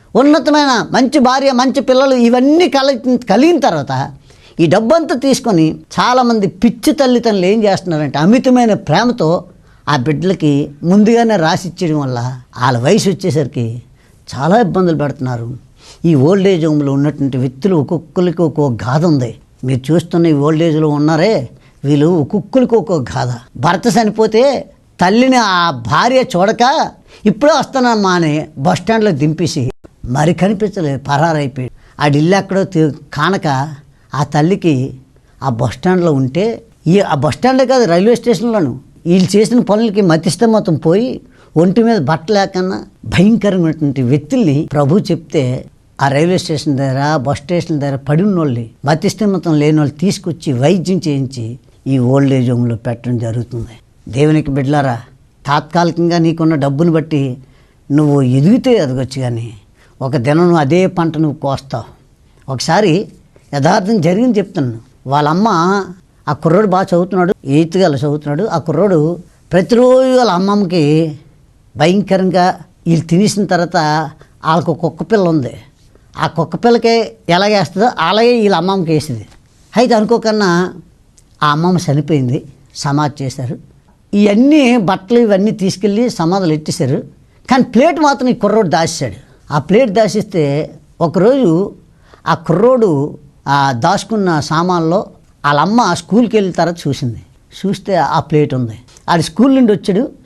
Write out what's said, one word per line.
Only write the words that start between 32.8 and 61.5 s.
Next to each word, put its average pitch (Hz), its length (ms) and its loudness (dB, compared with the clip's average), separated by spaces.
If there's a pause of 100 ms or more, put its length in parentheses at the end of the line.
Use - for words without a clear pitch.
కానక 151 640 -2 (400)
ఆ 143 80 -2
తల్లికి 151 680 0 (500)
ఆ 135 60 -2
బస్ 120 240 -2
స్టాండ్లో 180 400 0
ఉంటే, 147 500 -2 (240)
ఈ 185 120 4
ఆ 170 160 -2
బస్ 139 200 -2
స్టాండే 262 300 2
కాదు, 254 200 2
రైల్వే 190 300 2
స్టేషన్లోను 214 800 -2 (120)
వీళ్ళు 185 320 2
చేసిన 220 220 2
పనులకి 208 420 0
మతిస్తే 170 440 0
మొత్తం 208 300 2
పోయి 202 460 0 (360)
ఒంటి 185 260 4
మీద 226 140 2
బట్ట 156 340 -2
లేకన్నా 196 520 -2 (220)
భయంకరమైనటువంటి 160 960 0
వ్యక్తుల్ని 151 720 0
ప్రభు 147 260 2
చెప్తే 156 680 -4 (360)
ఆ 139 60 2
రైల్వే 160 300 0
స్టేషన్ 151 400 -4
దగ్గర, 139 400 -2
బస్ 135 200 -4
స్టేషన్ 170 420 -4
దగ్గర 139 160 -4
పడి 147 280 -2
ఉన్నోళ్ళని, 151 460 -2 (160)
మతిస్తే 160 400 -2
మొత్తం 165 340 0
లేని 151 180 2
వాళ్ళు 147 160 0
తీసుకొచ్చి 175 600 -4
వైద్యం 160 540 0
చేయించి 131 520 -6 (280)
ఈ 135 100 0
ఓల్డ్ 135 360 2
ఏజ్ 127 180 0
హోమ్‌లో 120 240 -2
పెట్టడం 120 420 -6
జరుగుతుంది. 117 920 -10
దేవునికి 151 400 0
బిడ్డలారా, 135 500 -2 (460)
తాత్కాలికంగా 170 680 0
నీకున్న 165 380 0
డబ్బును 143 360 0
బట్టి 147 460 -2 (540)
నువ్వు 143 300 2
ఎదిగితే 175 520 2
ఎదగొచ్చు, 131 480 -2
కానీ 117 320 -6 (480)
ఒక 135 160 -4
దినం 143 200 0
నువ్వు 175 200 4
అదే 165 300 2
పంట 170 300 -4
నువ్వు 156 200 -2
కోస్తావు. 131 460 -6 (680)